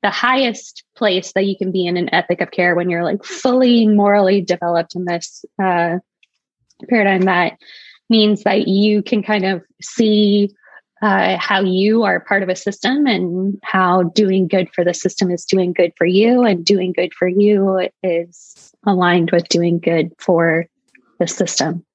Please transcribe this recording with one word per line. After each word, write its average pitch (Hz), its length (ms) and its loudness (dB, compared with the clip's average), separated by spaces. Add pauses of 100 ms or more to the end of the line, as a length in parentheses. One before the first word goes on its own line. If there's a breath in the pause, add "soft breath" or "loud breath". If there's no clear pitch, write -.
the 202 80 0
highest 247 720 -2 (120)
place 185 360 -2
that 196 140 0
you 196 100 -2
can 185 160 -6
be 180 140 -2
in 175 100 -2
an 180 180 -2
ethic 175 260 -2
of 170 120 -4
care 175 240 0
when 175 140 -2
you're, 170 140 -2
like, 196 200 -4
fully 247 640 2
morally 202 540 4
developed 170 540 -4
in 180 120 -6
this, 170 380 -8 (160)
uh, 175 380 0 (880)
paradigm, 196 340 2
that 180 360 0 (500 loud breath)
means 214 360 2
that 202 240 0
you 208 340 2
can 208 200 -2
kind 208 220 -2
of 190 180 -4 (200)
see, 208 680 2 (520 loud breath)
uh, 190 360 0
how 196 220 -2
you 202 420 2
are 185 160 0
part 196 240 -2
of 185 60 -6
a 185 80 -2
system 262 500 -2
and 185 560 -2
how 185 400 0
doing 190 460 0
good 180 260 -2
for 180 100 -2
the 175 100 -2
system - 360 -4
is 175 140 -6
doing 180 280 0
good 170 240 0
for 170 100 0
you, 226 360 4
and 185 220 0
doing 185 280 0
good 175 220 -4
for 185 140 -2
you 196 600 2 (140)
is 170 680 -6 (140)
aligned 180 440 2
with 170 180 0
doing 170 300 0
good 165 400 -2
for 165 480 0 (540)
the 170 80 -2
system. 170 560 -4 (100)